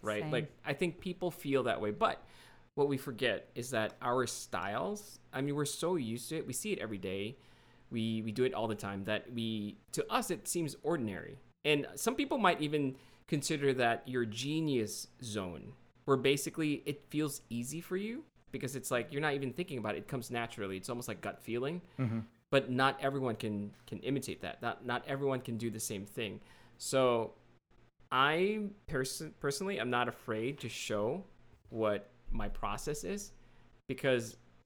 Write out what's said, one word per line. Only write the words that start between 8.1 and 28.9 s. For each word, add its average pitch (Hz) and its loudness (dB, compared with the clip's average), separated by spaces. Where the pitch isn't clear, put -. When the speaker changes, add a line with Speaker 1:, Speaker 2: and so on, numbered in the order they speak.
Speaker 1:
we 113 -4
do 123 4
it 127 2
all 110 0
the 110 0
time 98 -6
that 107 -2
we, 113 -4
to 156 0
us, 233 0
it - -4
seems 160 -2
ordinary. 117 -2
And 147 4
some 240 0
people 277 0
might 180 4
even 147 2
consider 143 2
that 120 4
your 123 2
genius 127 0
zone, 98 -6
where 135 6
basically 143 2
it 143 -4
feels 151 0
easy 127 -4
for 170 -6
you 220 -4
because 135 -4
it's - -6
like, 120 0
you're 143 0
not 151 2
even 135 -2
thinking 175 -4
about 107 0
it. 80 -2
It 104 -10
comes 120 -4
naturally. 117 -2
It's 92 -8
almost 120 -4
like 104 -6
gut - -6
feeling. 131 -2
Speaker 3:
Mm-hmm. 113 2
Speaker 1:
But 135 4
not 131 4
everyone 135 0
can, 104 -2
can - -8
imitate 127 -2
that. - -8
Not, 117 -4
not 123 -2
everyone 139 0
can 113 -4
do 117 0
the 107 -8
same 104 -4
thing. 104 -4
So 123 4
I 165 4
perso-, 147 -2